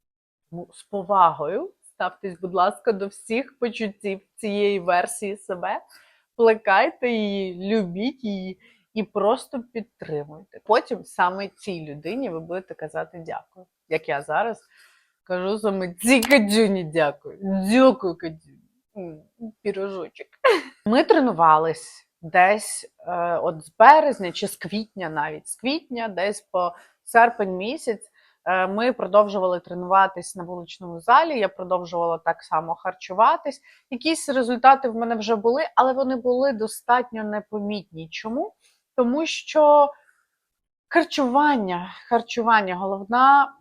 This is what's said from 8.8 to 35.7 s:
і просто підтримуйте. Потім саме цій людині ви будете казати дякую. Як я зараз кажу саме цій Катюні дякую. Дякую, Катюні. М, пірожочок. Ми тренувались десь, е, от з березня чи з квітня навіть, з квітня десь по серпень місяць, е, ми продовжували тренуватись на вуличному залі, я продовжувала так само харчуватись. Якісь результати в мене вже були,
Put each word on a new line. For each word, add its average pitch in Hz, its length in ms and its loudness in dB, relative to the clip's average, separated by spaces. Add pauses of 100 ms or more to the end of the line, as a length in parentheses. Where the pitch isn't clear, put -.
і 220 80 -4
просто 226 600 -2
підтримуйте. 160 1000 -12
Потім - 400 0
саме 190 440 -2
цій 170 380 -12
людині 165 440 -8
ви 165 100 -8
будете 170 340 -10
казати 160 520 -12
дякую. - 400 -16 (220)
Як 160 200 -4
я 143 140 -4
зараз 196 380 -4 (640)
кажу 185 340 -4
саме 196 360 -4
цій 247 260 2
Катюні 214 640 2
дякую. 151 540 -2 (320)
Дякую, 220 460 4
Катюні. 160 420 -14 (380)
М, 165 260 -14 (400)
пірожочок. 196 640 -8 (600)
Ми 247 180 4
тренувались 165 1040 2 (140)
десь, 185 720 0 (120)
е, 175 320 -2
от 160 260 -4
з - 140 -20
березня 254 540 8
чи 196 160 -6
з - 80 -14
квітня 196 520 -8
навіть, 156 400 -8
з - 80 -14
квітня 247 520 -6
десь 196 320 -4
по 175 340 -4 (300)
серпень 226 520 4
місяць, 220 540 -8 (340)
е, 185 220 0
ми 220 260 0
продовжували 190 680 0
тренуватись 180 760 0
на 180 80 -10
вуличному 170 560 -14
залі, 285 380 4
я 202 100 0
продовжувала 175 680 -4
так 165 240 -4
само 165 320 -4
харчуватись. 233 840 -2 (300)
Якісь 311 380 -4
результати 262 600 4
в 220 80 -8
мене 233 180 -4
вже 220 220 -2
були, 233 260 0 (140)